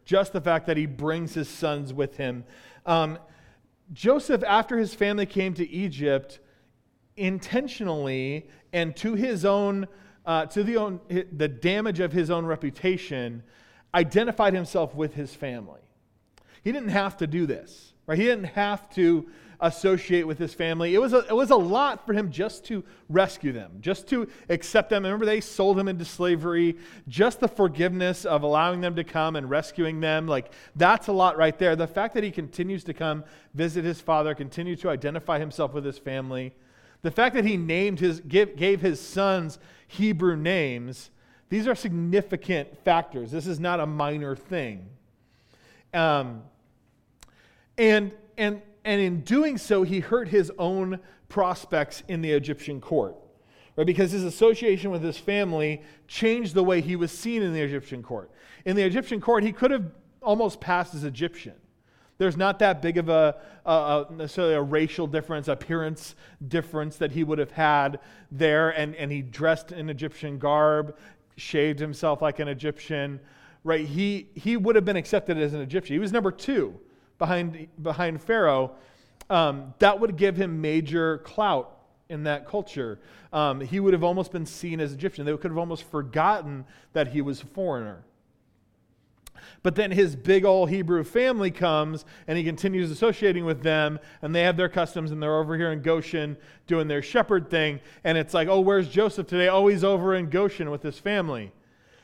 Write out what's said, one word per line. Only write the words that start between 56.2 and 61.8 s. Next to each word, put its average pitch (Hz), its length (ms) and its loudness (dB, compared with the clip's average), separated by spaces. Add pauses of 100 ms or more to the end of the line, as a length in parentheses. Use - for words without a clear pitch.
the 185 100 4
way 180 180 4
he 170 140 -4
was 170 160 -2
seen 233 300 -4
in 180 120 -2
the 160 80 -2
Egyptian 139 400 -6
court. 110 300 -12 (340)
In 185 100 0
the 202 80 4
Egyptian 214 380 0
court, 226 220 2
he 220 80 0
could 247 200 2
have 208 200 -2 (300)
almost 214 400 0
passed 180 340 -2
as 147 80 -8
Egyptian. 143 520 -8 (640)